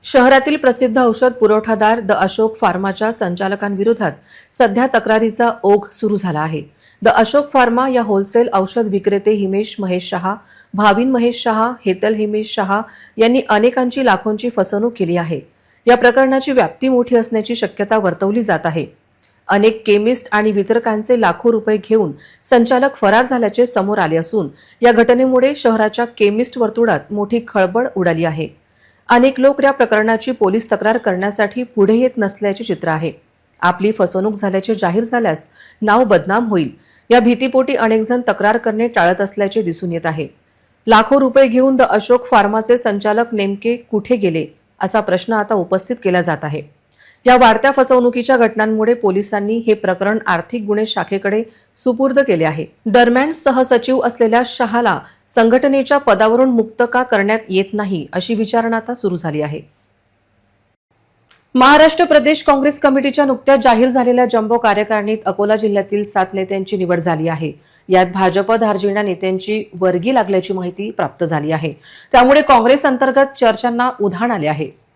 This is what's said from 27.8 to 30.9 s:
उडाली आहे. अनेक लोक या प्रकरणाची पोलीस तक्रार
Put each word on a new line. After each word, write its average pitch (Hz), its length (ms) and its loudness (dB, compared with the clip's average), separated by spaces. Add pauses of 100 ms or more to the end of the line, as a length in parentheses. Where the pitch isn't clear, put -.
उडाली 170 300 -2
आहे. 160 420 -8 (420)
अनेक 254 300 4
लोक 277 240 2
या 277 80 4
प्रकरणाची 220 600 0
पोलीस 220 400 0
तक्रार 214 260 0